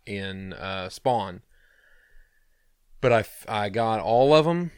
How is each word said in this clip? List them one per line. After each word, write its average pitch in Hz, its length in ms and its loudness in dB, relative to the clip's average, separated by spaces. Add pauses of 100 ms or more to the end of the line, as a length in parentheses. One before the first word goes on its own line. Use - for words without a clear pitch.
in, 95 460 -8
uh, 95 380 -8
Spawn. 101 520 -4 (1600)
But 123 120 4
I 113 80 6
f-, - 280 -10
I 104 200 -2
got 113 320 -2
all 123 340 4
of 156 120 6
'em 170 320 -2